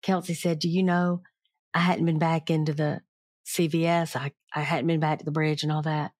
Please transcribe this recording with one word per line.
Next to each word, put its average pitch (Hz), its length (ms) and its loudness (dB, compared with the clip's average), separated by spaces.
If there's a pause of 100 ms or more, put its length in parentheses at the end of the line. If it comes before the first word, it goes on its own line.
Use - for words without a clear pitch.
Kelsey 180 320 0
said, 170 240 0
Do 165 100 -2
you 175 140 2
know, 175 400 2 (520)
I 165 60 2
hadn't 175 260 2
been 165 120 2
back 165 320 0
into 156 220 0
the 147 300 -2 (420)
C - 220 -2
V 160 200 0
S. 170 300 0
I, 135 160 -4 (220)
I 151 60 -4
hadn't 147 260 -2
been 165 140 2
back 156 180 0
to - 60 -12
the 156 60 -4
bridge 156 320 0
and 151 100 -2
all 151 100 -2
that. 151 380 -2